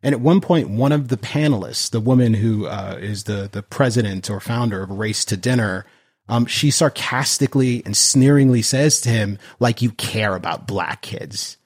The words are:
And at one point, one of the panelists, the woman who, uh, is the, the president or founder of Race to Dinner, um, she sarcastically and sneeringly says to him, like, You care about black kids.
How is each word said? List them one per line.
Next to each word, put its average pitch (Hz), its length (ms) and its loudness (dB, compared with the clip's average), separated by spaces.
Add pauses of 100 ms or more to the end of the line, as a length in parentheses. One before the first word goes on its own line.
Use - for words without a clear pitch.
And 139 120 0
at 123 60 -2
one 160 200 6
point, 160 300 0
one 120 220 2
of 147 160 0
the 123 80 -2
panelists, 120 720 -2
the 117 100 -2
woman 120 340 4
who, 107 320 0
uh, 98 340 -8
is 101 240 -8
the, 101 260 -6
the 101 120 -10
president 107 680 -2
or 104 80 -4
founder 117 440 -4
of 92 80 -8
Race 107 360 -4
to 107 100 -4
Dinner, 104 500 0 (420)
um, 117 180 2
she - 240 0
sarcastically 131 1120 0
and 104 120 -4
sneeringly 135 640 6
says 143 400 2
to - 60 -2
him, 104 300 0 (200)
like, 117 240 0
You 123 100 2
care 107 440 -2
about 82 320 -6
black 95 340 -6
kids. - 640 -10